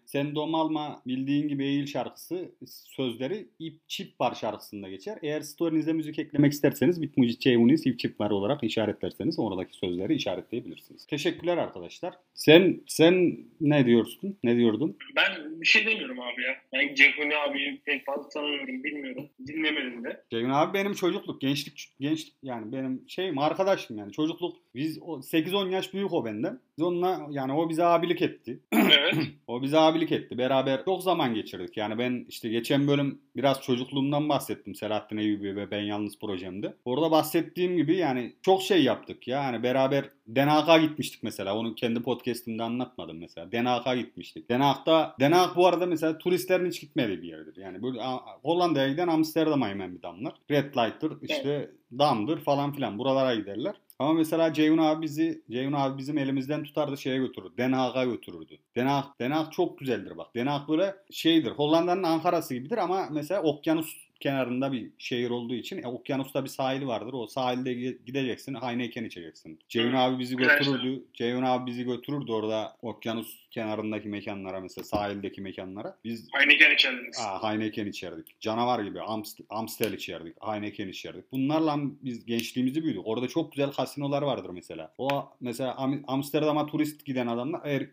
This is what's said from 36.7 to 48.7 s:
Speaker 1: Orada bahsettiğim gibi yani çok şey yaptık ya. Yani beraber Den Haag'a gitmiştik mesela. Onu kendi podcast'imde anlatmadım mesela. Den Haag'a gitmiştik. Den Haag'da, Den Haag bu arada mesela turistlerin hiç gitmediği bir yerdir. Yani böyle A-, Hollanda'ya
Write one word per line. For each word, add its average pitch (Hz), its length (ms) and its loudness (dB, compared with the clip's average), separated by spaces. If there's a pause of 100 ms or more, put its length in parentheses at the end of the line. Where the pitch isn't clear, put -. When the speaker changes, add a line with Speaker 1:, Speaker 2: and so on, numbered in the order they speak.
Speaker 1:
Orada 143 260 0
bahsettiğim 160 640 2
gibi 156 200 4
yani 127 360 -2 (100)
çok 190 200 4
şey 185 220 4
yaptık - 440 -2
ya. 135 140 -2
Yani 120 200 -2
beraber 135 420 2 (220)
Den 135 220 4
Haag'a 156 300 8
gitmiştik 151 440 0
mesela. 101 360 -2
Onu 113 160 -2
kendi 117 280 -2
podcast'imde 117 600 -4
anlatmadım 113 560 -6
mesela. 85 340 -14
Den 117 120 0
Haag'a 123 320 0
gitmiştik. - 540 -10
Den 120 100 2
Haag'da, 147 600 4
Den 143 120 6
Haag 175 240 4
bu 175 100 8
arada 175 200 4
mesela 160 320 0
turistlerin 180 520 2
hiç 165 100 -8
gitmediği 107 420 -2
bir 87 60 -12
yerdir. 78 280 -16
Yani 95 260 -12
böyle 123 200 -6
A-, 127 180 -4 (220)
Hollanda'ya 156 460 2